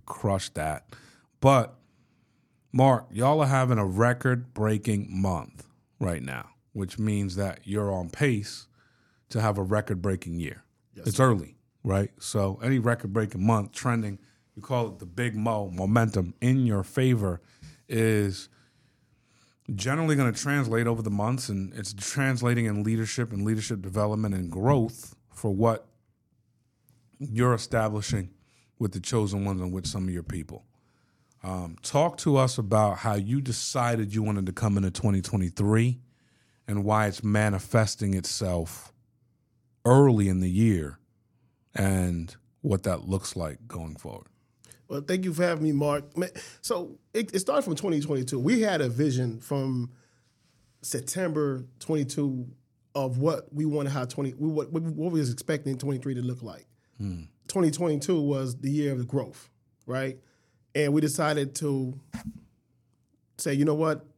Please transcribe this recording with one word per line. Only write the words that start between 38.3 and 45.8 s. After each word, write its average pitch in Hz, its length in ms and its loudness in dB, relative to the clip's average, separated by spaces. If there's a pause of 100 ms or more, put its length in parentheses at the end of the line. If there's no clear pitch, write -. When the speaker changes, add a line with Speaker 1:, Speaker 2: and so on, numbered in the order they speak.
Speaker 1:
early 123 420 8
in 92 140 2
the 92 80 2
year 90 500 2 (720)
and 90 640 0 (240)
what 104 240 0
that 90 240 -2
looks 95 300 -4
like 82 280 -8
going 80 300 -10
forward. - 320 -16 (640)
Speaker 2:
Well, 143 100 -6
thank 185 240 -2
you 180 100 -2
for 170 100 0
having 165 200 0
me, 156 80 2
Mark. 143 460 -2